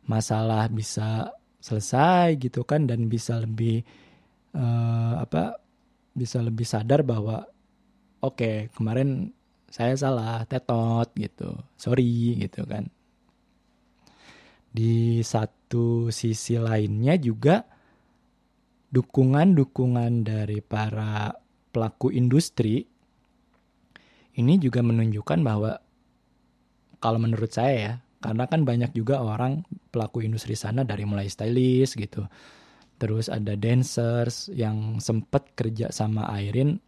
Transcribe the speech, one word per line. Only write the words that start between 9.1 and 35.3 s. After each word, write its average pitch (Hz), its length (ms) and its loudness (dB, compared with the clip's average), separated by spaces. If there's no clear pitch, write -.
saya 120 240 0
salah, 117 560 -2
tetot," 117 640 0
gitu. - 400 -6
"Sorry," 120 640 2
gitu - 240 -6
kan. - 240 -8
Di 113 560 2
satu 117 880 -2
sisi 113 400 -2
lainnya 113 640 2
juga, 135 480 2
dukungan-dukungan 127 1300 4
dari 107 400 -2
para 107 720 -4
pelaku 113 440 -2
industri 123 720 2
ini 127 240 4
juga 123 240 2
menunjukkan 113 560 2
bahwa, 110 320 0
kalau 113 160 2
menurut 113 320 0
saya 131 240 0
ya, 110 200 -4
karena 113 240 -2
kan 160 160 2
banyak 120 320 0
juga 123 240 0
orang 123 480 -2
pelaku 113 320 -4
industri 110 320 -4
sana 117 320 -4
dari 101 160 -6
mulai 101 240 -2
stylist 127 720 2
gitu, 101 320 -8
terus 110 240 -2
ada 104 320 -4
dancers 120 960 0
yang 110 480 -2
sempet - 560 -2